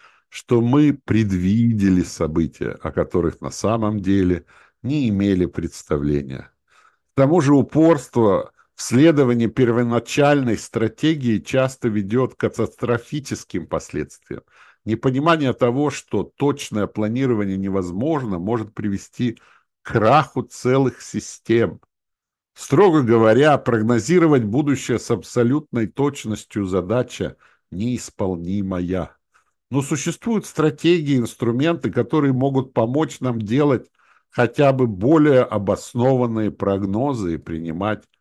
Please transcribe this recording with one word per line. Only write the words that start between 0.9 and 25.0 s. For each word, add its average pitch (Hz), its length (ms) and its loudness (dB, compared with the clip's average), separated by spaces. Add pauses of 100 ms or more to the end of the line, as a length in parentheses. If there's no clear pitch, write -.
предвидели 101 1080 2
события, 80 800 -4
о 80 100 -6
которых 82 480 -2
на 69 100 -8
самом 107 500 -2
деле 92 440 0 (380)
не 135 260 -2
имели 98 380 2
представления. 71 1040 -6 (600)
К - 20 -20
тому 147 240 4
же 143 140 4
упорство 135 1000 2 (220)
в - 80 -16
следовании 127 640 4
первоначальной 120 1120 0
стратегии 117 800 -2
часто 131 500 -2
ведет 107 460 -2
к - 60 -16
катастрофическим 117 1300 -6
последствиям. - 760 -8 (420)
Непонимание 135 720 0
того, 131 340 0
что - 360 -6
точное 135 600 -4
планирование 107 720 -2
невозможно, 98 840 -4
может 110 360 -6
привести 107 640 -6 (420)
к - 120 -16
краху 123 500 2
целых 127 580 0
систем. - 800 -2 (760)
Строго 156 480 4
говоря, 117 540 6
прогнозировать 123 880 2
будущее 131 540 -2
с - 120 -8